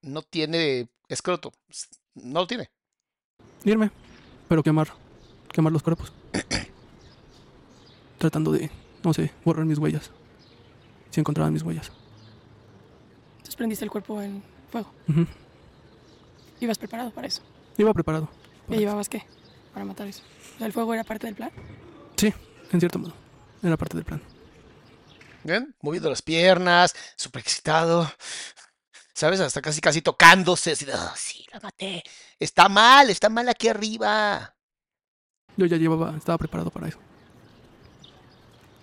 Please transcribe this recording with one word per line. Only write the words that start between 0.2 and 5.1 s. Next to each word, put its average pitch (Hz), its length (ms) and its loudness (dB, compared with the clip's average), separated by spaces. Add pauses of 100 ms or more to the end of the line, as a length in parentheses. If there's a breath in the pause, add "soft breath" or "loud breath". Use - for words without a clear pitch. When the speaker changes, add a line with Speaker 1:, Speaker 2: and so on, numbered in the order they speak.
Speaker 1:
tiene 151 680 -2 (180)
escroto, 165 440 -6 (180)
s-, - 180 -18 (260)
no 143 260 -6
lo 185 60 -2
tiene. 202 240 -10 (920)
Speaker 2:
Irme, 214 260 2 (580 loud breath)
pero 160 140 4
quemar, 156 260 2 (640)